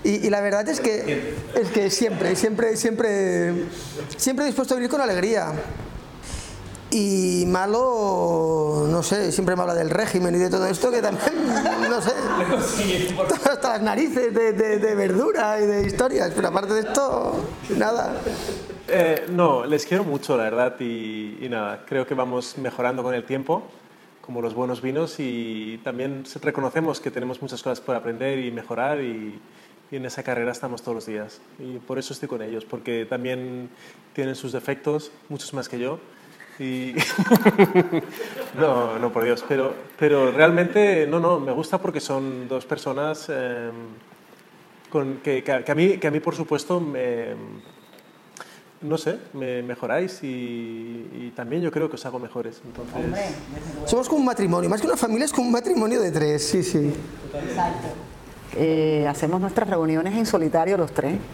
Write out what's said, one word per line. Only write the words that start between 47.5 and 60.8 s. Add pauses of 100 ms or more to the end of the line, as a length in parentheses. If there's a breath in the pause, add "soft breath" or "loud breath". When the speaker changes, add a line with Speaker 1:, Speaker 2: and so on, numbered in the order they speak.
Speaker 3:
no
sé, (140)
me
mejoráis
y, (880)
y
también
yo
creo
que
os
hago
mejores,
entonces
Speaker 4:
Hombre, (340)
desde
luego.
Speaker 1:
Somos
como
un
matrimonio,
más
que
una
familia
es
como
un
matrimonio
de
tres,
sí,
sí. (400)
Speaker 4:
Exacto. (680)
Eh,
hacemos
nuestras
reuniones
en
solitario
los